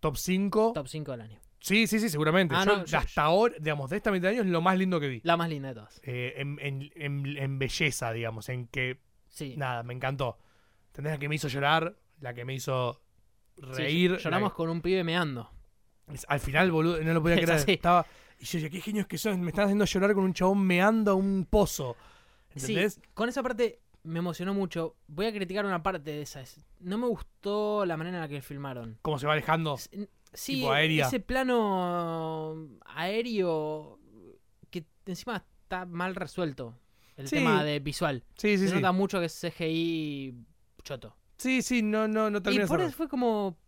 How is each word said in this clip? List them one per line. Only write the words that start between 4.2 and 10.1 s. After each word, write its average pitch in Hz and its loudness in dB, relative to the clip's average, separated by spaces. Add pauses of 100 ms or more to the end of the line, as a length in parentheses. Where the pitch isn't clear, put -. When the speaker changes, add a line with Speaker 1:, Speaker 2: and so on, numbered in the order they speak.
Speaker 1:
de 208 2
año 240 0
es 196 2
lo 170 2
más 185 4
lindo 185 2
que 143 -4
vi. 123 -6
Speaker 2:
La 170 4
más 170 -2
linda 139 -6
de 131 -10
todas. 107 -20
Speaker 1:
Eh, 123 -6
en, 143 -8
en, 139 -6
en, 143 -6
en 135 -4
belleza, 131 -2
digamos, 113 -6
en 123 -6
que, 127 -4 (280)
Speaker 2:
Sí. 131 -12
Speaker 1:
nada, 127 -4
me 123 -10
encantó. 131 -2 (500)